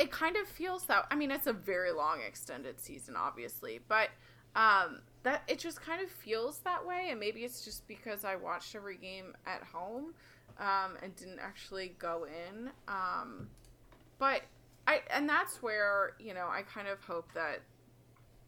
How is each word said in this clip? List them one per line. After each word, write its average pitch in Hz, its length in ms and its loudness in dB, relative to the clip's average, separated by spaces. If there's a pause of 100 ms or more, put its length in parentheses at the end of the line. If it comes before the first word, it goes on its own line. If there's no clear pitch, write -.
it - 100 6
kind 330 260 2
of 403 120 2
feels 370 380 -4
that, 202 240 4
I 285 40 4
mean, 294 160 2
it's 277 160 -2
a 254 60 2
very 180 400 0
long 156 340 2
extended 127 540 -10
season, - 360 -12
obviously, 117 720 -4
but, 214 220 6 (480)
um, 196 460 8 (200)
that 294 240 2
it 330 140 0
just 330 200 -8
kind 339 220 -4
of 359 80 -6
feels 226 500 -4
that 349 240 0
way, 359 260 -2
and 233 100 -4
maybe 220 240 -2
it's 240 200 -8
just - 220 -12
because 214 380 -8
I 196 100 0
watched 180 400 -4
every 202 220 -8
game 185 400 -12 (100)
at 185 160 -4
home, 226 520 -8 (440)
um, 190 420 2
and 185 140 -10
didn't 180 240 -12
actually 190 600 -8
go 170 260 -2
in, 180 460 -8 (180)
um, 180 600 -2 (720)
but 269 240 4 (460)
I, 302 220 6
and 294 180 4
that's 339 340 2
where, 202 560 4
you 220 160 -10
know, 180 160 -2
I 196 120 0
kind 202 260 -8
of 196 160 -4
hope 170 300 -6
that, 151 260 0 (880)